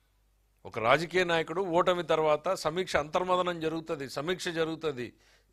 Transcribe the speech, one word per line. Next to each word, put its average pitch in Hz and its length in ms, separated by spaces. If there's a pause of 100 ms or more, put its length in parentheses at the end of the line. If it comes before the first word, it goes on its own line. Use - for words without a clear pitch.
(680)
ఒక 98 120
రాజకీయ 156 460
నాయకుడు 165 360
ఓటమి 175 420
తర్వాత 156 520
సమీక్ష, 170 420
అంతర్మదనం 180 640
జరుగుతది, 160 500
సమీక్ష 165 380
జరుగుతది, 160 640 (400)